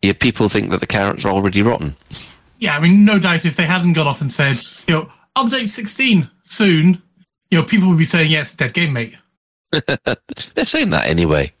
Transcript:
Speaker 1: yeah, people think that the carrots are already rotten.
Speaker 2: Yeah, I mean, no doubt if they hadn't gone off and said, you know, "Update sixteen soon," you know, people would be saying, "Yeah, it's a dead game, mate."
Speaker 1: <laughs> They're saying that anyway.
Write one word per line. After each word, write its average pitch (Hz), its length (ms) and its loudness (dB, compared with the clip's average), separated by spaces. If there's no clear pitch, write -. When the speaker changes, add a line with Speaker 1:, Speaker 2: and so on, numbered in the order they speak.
Speaker 1:
yeah, 98 100 2
people 110 360 0
think 104 200 -2
that 92 120 -2
the - 40 -6
carrots 101 400 -2
are 101 60 0
already 98 320 0
rotten. 80 320 -2
Speaker 2:
Yeah, 165 160 -4
I 147 40 -4
mean, 185 260 6
no 208 140 4
doubt 170 260 -2
if 160 100 -2
they 180 100 -2
hadn't 175 280 0
gone 160 120 0
off 143 160 -2
and 139 100 -4
said, 139 300 -2
you 175 60 2
know, 160 160 -4
"Update 247 320 0
sixteen 208 600 0
soon," 175 580 2
you 175 80 2
know, 160 60 2
people 190 260 0
would 175 80 4
be 160 80 4
saying, 160 240 0
"Yeah, 156 120 0
it's 135 120 -8
a - 40 -18
dead - 160 -4
game, 170 200 -2
mate." 117 220 -6
Speaker 1:
<laughs> - 280 -16
They're - 960 -6
saying 294 260 0
that 73 160 0
anyway. 76 520 0